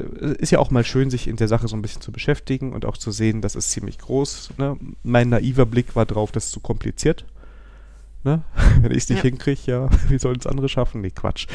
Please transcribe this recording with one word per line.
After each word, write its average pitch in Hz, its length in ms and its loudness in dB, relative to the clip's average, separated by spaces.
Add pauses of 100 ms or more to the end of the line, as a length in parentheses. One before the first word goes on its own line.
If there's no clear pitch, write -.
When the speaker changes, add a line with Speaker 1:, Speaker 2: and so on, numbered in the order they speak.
(400)
Speaker 1:
ist - 120 0
ja - 80 6
auch - 120 2
mal 120 140 4
schön, 135 260 0
sich 123 160 -4
in 110 80 -2
der 110 140 0
Sache 113 180 2
so 110 80 -6
ein 107 80 -4
bisschen - 180 -8
zu - 120 -12
beschäftigen 135 600 -2
und 110 120 -6
auch 110 120 -4
zu - 140 -8
sehen, 110 300 0
das 98 140 -2
ist - 160 -4
ziemlich 101 280 -6
groß, - 580 -4
ne? 139 200 -2 (260)
Mein 120 260 4
naiver 123 360 4
Blick 120 300 0
war 113 100 4
drauf, 107 260 -2
das - 140 -4
ist - 80 -8
zu - 80 -10
kompliziert. - 640 -2 (1000)
Ne? 156 180 2 (200)
<laughs> - 200 10
Wenn - 100 4
ich's - 180 0
nicht 120 140 0
Speaker 2:
Ja. 127 60 6
Speaker 1:
hinkrieg, 131 380 -4
ja, 127 300 -2
<laughs> - 100 4
wie 135 100 4
sollen's 127 300 -2
andere 135 220 0
schaffen? 120 320 -2
Nee, 95 100 -4
Quatsch. - 440 -4